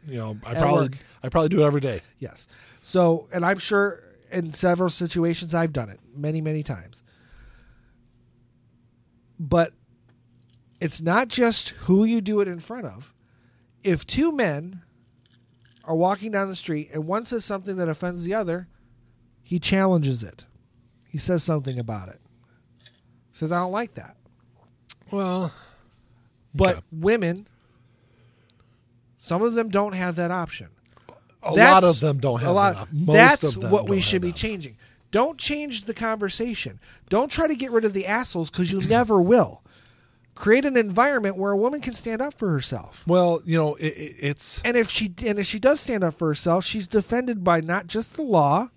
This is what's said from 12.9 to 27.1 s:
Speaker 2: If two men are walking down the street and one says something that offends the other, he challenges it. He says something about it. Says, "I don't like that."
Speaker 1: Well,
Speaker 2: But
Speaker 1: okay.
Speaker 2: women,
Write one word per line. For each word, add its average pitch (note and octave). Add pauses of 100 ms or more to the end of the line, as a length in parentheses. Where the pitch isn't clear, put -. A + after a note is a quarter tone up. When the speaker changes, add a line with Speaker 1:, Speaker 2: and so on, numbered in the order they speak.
Speaker 2:
If F3+
two D#4+
men F3+ (1000)
are D#3+
walking F#3+
down G3
the F#3+
street D#3
and D3+
one G#3
says A3
something G3
that F3
offends F3
the F#3
other, F3+ (720)
he F3
challenges E3
it. - (640)
He D3+
says F3
something C3+
about A2
it. - (1120)
Says, D#3+
"I F3
don't F#3
like A3
that." - (920)
Speaker 1:
Well, F#3 (1000)
Speaker 2:
But F3+
Speaker 1:
okay. -
Speaker 2:
women, F#3 (1700)